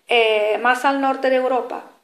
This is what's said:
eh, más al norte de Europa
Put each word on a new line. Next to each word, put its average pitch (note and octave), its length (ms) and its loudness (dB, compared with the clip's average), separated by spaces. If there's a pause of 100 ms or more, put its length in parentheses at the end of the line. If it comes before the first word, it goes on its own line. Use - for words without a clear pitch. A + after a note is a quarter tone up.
eh, G#3+ 500 2
más B3 260 0
al C#4 160 0
norte C4+ 300 0
de C4 80 2
Europa B3+ 460 -2 (200)